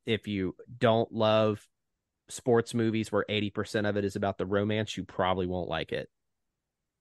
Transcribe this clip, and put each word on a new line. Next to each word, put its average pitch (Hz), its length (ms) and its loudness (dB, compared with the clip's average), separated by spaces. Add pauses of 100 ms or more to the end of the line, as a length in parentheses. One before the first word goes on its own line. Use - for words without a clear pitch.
if 110 220 -2
you 95 260 -4 (240)
don't 113 340 4
love 110 540 2 (600)
sports 117 460 2
movies 110 380 0
where 101 160 2
eighty 104 220 0
percent 107 380 -2
of 104 80 0
it 101 80 0
is 98 120 -2
about 101 220 -2
the 92 80 -4
romance, 104 500 0
you 90 80 -6
probably 92 420 0
won't 90 220 -4
like 80 240 -4
it. - 160 -6 (920)